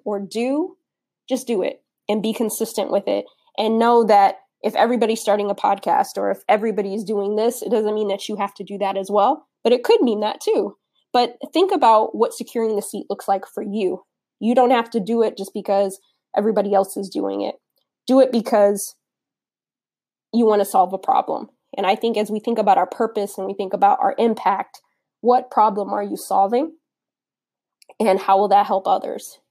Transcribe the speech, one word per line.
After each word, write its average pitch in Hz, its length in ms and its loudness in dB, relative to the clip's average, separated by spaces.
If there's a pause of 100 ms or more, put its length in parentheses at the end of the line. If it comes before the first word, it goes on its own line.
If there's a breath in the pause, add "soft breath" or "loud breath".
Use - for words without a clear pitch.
or 202 160 -4
do, 262 560 -4 (520)
just 247 180 -4
do 202 160 -2
it - 200 -6 (260)
and 208 140 -2
be 220 100 -2
consistent 220 580 -4
with 196 160 -2
it. 202 200 -4 (300 soft breath)
And 220 220 0
know 233 260 4
that 202 360 4 (220)
if 202 120 -4
everybody's 226 460 2
starting 202 300 0
a 196 40 -4
podcast 196 600 -2
or 196 140 -2
if 196 180 -6
everybody 202 460 0
is 214 100 -8
doing 202 320 -4
this, 233 260 -2
it - 80 -8
doesn't 214 240 0
mean 214 140 -2
that 196 200 -6
you 214 80 -8
have 202 180 -6
to 196 100 -14
do 202 140 -10
that 196 180 -4
as 196 140 -6
well, 208 360 2 (160)
but 233 100 4
it 240 120 2
could 453 160 6
mean 226 200 2
that 208 200 -4
too. 214 360 -2 (360)
But 240 260 2 (140)
think 370 200 2
about 226 420 4
what 226 200 0
securing 226 420 -4
the 196 60 -2
seat - 260 -12
looks - 200 -6
like 196 180 -2
for - 160 -10
you. 202 420 -4 (360)
You 226 140 0
don't 247 160 6
have 233 200 0
to 233 100 -2
do 226 220 0
it 214 140 -2
just 190 180 -12
because 196 460 -2 (360)
everybody 208 380 0
else 190 220 0
is 196 120 -6
doing 196 340 -4
it. - 140 -8 (500)
Do 262 140 4
it 254 120 4
because 208 640 0 (1400)
you 233 120 2
wanna 208 200 4
solve 190 280 2
a 190 60 -6
problem. - 520 -2 (260)
And 196 100 -4
I 196 80 2
think 226 220 -2
as 208 140 -2
we 214 100 -6
think 233 180 -2
about 196 200 4
our 180 80 2
purpose 214 500 -6
and 190 100 -8
we 196 80 -8
think 196 180 -8
about 196 280 0
our 196 180 0
impact, 202 640 -2 (400)
what 247 300 0
problem 208 420 0
are 208 100 -4
you 202 140 -8
solving? 202 560 0 (1300)
And 196 180 2
how 196 200 2
will 202 100 2
that 202 180 4
help 190 200 -2
others? - 520 -4 (120)